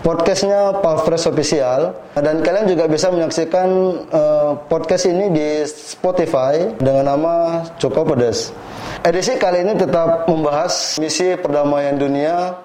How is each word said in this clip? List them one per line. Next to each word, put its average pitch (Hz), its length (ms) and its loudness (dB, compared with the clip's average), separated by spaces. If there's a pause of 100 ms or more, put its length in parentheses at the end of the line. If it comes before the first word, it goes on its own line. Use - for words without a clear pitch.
podcastnya 196 720 2
Pavres 165 480 0
Official. 143 640 0 (240)
Dan 156 240 0
kalian 185 320 2
juga 165 160 2
bisa 156 240 0
menyaksikan, 170 560 0 (400)
eh, 151 420 2 (220)
podcast 165 400 0
ini 190 240 0
di 151 320 0
Spotify 165 1120 0
dengan 135 320 2
nama 165 640 0
Cukup 156 400 0
Pedas. 120 400 0 (480)
Edisi 180 320 0
kali 180 320 2
ini 220 80 0
tetap 165 560 2
membahas 156 640 0
misi 170 400 0
perdamaian 143 640 0
dunia 160 640 0